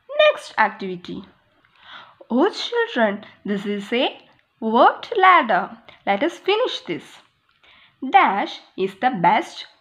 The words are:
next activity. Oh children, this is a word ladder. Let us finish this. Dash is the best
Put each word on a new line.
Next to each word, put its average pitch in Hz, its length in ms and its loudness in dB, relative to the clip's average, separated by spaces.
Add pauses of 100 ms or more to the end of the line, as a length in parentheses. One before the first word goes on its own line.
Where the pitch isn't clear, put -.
(220)
next - 340 0
activity. 185 680 -4 (1040)
Oh 269 180 2
children, 440 760 -2 (200)
this 202 220 -4
is 202 260 -6
a 262 260 -2 (420)
word 233 560 4
ladder. 302 600 4 (300)
Let 202 160 0
us 339 160 -4
finish 427 420 -2
this. 151 240 -10 (1040)
Dash 320 500 0 (180)
is 190 160 -4
the - 160 -2
best 190 560 0 (140)